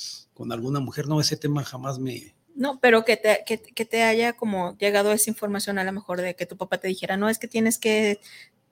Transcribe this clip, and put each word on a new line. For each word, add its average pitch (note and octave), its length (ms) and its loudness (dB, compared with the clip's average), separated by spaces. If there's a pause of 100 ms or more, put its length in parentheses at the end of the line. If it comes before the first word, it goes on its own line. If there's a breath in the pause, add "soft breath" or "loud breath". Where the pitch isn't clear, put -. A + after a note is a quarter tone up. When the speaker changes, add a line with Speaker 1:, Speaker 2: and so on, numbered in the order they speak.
(340 loud breath)
Speaker 1:
con A#2 180 -10
alguna B2+ 280 -4
mujer. C3 280 -6
No, D3+ 120 2
ese D3 160 2
tema D3 280 -2
jamás C3 360 -10
me B2 340 -8 (220)
Speaker 2:
No, C4+ 240 -2
pero A3+ 240 6
que A3 120 4
te, G#3+ 300 4
que, A3 140 -2
que - 240 -8
te A3+ 180 0
haya A3+ 320 4
como F#3+ 440 -4
llegado G3+ 340 4
esa G#3+ 180 2
información G3+ 480 -4
a F#3+ 60 -2
lo F#3+ 80 -4
mejor F#3 280 -6
de F3+ 140 -2
que F3 120 -6
tu F#3 100 -14
papá F#3 220 -4
te F#3+ 100 -4
dijera, F#3+ 280 -2
"No, G3+ 120 2
es A3 100 0
que - 100 -8
tienes A3+ 300 0
que G#3+ 420 2 (520 loud breath)